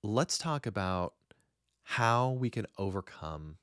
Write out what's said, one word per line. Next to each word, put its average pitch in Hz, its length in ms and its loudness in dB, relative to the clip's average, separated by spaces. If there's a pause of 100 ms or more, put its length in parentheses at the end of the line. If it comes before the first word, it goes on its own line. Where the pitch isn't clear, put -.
let's 113 360 2
talk 151 260 -2
about 92 480 0 (680)
how 120 480 4
we 127 180 0
can 110 160 -2 (140)
overcome 80 840 -6